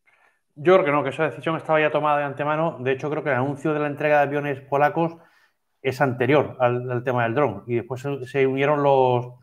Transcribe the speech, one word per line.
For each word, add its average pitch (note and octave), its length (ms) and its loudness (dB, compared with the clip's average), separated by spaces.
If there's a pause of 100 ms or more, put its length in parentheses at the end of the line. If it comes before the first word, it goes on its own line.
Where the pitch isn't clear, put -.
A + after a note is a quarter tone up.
(540)
Yo D#3 200 4
creo F#3 100 4
que C#3+ 80 0
no, D3 100 2
que C3 80 -2
esa D#3 140 -4
decisión D#3 320 -4
estaba D#3 240 0
ya D3+ 100 2
tomada D3 280 0
de D3 60 -2
antemano. D3 560 -2
De C3 120 0
hecho, C#3+ 180 -4
creo D3 120 -4
que D3 80 -2
el B2+ 60 2
anuncio C#3+ 380 -2
de D3+ 60 -4
la D3 80 -2
entrega D3 300 2
de C#3+ 40 6
aviones C#3+ 380 -2
polacos D3 560 0 (680)
es C3 180 -2
anterior C3+ 600 2
al, B2 300 0
al B2 140 -4
tema B2 200 0
del A2+ 100 -2
dron A#2+ 320 -2
y A#2+ 80 -4
después B2 260 -4
se, C#3 260 -6
se C3+ 200 0
unieron C#3 360 0
los, B2+ 440 2 (160)